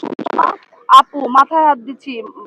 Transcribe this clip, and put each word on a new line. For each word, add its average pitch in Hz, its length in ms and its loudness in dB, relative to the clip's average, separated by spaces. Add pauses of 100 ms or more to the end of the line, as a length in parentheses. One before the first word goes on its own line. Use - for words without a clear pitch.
শুনছে - 380 -10
না। - 200 0 (300)
আপু, 262 400 2
মাথায় 277 380 2
হাত 294 120 2
দিচ্ছি, 240 440 -14 (260)